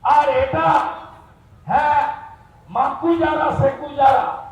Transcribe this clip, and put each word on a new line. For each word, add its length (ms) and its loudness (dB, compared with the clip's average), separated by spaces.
আর 240 4
এটা, 400 0
হ্যাঁ, 360 2
মাকু 480 -2
যারা, 360 0
সেকু 420 -2
যারা 320 2